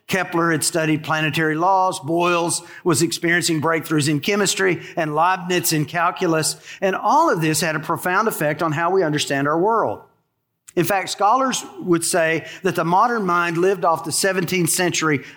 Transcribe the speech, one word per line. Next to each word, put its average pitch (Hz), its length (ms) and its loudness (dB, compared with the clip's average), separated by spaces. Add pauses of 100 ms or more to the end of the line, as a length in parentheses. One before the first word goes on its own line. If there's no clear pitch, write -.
Kepler 170 440 0
had 156 120 0
studied 156 400 -2
planetary 156 520 -2
laws. 185 440 0
Boyles 170 640 0 (240)
was 165 160 2
experiencing 165 600 0
breakthroughs 156 460 0
in 151 140 0
chemistry 190 600 0 (140)
and 151 180 -2
Leibniz 175 600 0
in 151 120 0
calculus. 170 720 0 (240)
And 190 160 0
all 285 340 2
of 196 120 0
this 156 180 0
had 160 160 0
a 151 60 -4
profound 180 480 0
effect 156 340 -2
on 160 80 0
how 170 200 0
we 190 120 4
understand 143 440 0
our 156 120 2
world. 180 440 0 (720)
In 170 100 2
fact, 185 240 0
scholars 240 560 0 (140)
would 175 260 0
say 165 420 0 (140)
that 180 140 -2
the 170 100 0
modern 202 400 2
mind 175 320 0
lived 180 260 2
off 165 220 2
the 160 80 -6
seventeenth 185 560 0
century 160 560 0 (120)